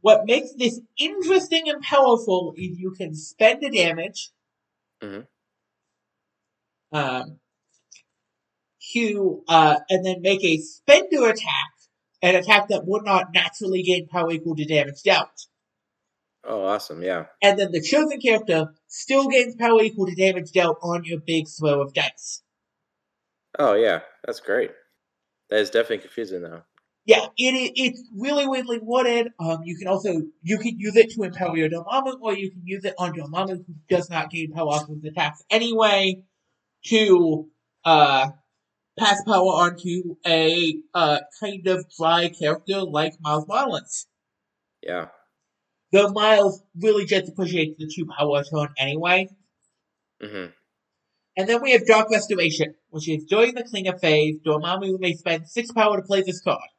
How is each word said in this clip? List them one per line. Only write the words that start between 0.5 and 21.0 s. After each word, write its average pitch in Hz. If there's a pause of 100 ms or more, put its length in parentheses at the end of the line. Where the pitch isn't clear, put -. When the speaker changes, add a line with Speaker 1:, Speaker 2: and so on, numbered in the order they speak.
Speaker 1:
this 233 (200)
interesting 330
and 285
powerful 226
is 180
you 185
can 165
spend 240
a 269
damage 170 (720)
Speaker 2:
Mm-hmm. 101 (1800)
Speaker 1:
um, 131 (1500)
to, 208
uh, 156 (100)
and 185
then 185
make 190
a 165
spender 285
attack, 139 (500)
an 185
attack 202
that 170
would 208
not 185
naturally 185
gain 175
power 170
equal 160
to 151
damage 147
dealt. 175 (960)
Speaker 2:
Oh, 107
awesome, 95
yeah. 87 (180)
Speaker 1:
And 202
then 190
the 165
chosen 285
character 208 (140)
still 269
gains 240
power 233
equal 214
to 175
damage 185
dealt 175
on 170